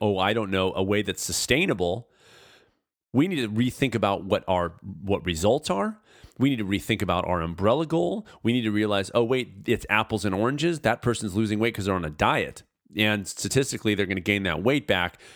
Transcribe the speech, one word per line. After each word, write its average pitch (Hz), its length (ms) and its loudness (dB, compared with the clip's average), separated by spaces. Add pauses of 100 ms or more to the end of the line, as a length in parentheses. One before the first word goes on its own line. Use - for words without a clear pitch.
oh, 104 160 2
I 98 160 2
don't 107 180 -2
know, 95 240 2
a 95 80 0
way 101 180 2
that's 98 220 -6
sustainable. 117 840 -2 (1040)
We 147 140 4
need 165 140 0
to 110 80 -2
rethink 120 460 0
about 98 300 2
what 98 220 0
our, 87 340 2
what 92 440 -4
results 95 440 0
are. 202 320 -2 (360)
We 135 120 2
need 131 80 0
to 107 80 -4
rethink 101 360 -2
about 90 240 0
our 87 160 0
umbrella 98 440 0
goal. 170 420 -2 (160)
We 113 80 2
need 123 120 0
to 107 80 0
realize, 104 440 0
"Oh, 120 80 4
wait, 117 300 -2 (120)
it's 110 240 0
apples 107 360 0
and 95 100 0
oranges. 143 460 -2
That 113 200 0
person's 110 340 -2
losing 107 240 0
weight 113 140 0
'cause 98 120 -4
they're 98 100 0
on 87 80 -4
a 78 60 -4
diet. 98 540 0 (320)
And 104 300 2
statistically, 110 680 0
they're 98 100 0
gonna 95 140 -2
gain 101 240 0
that 85 180 0
weight 127 260 2
back." 90 300 0 (180)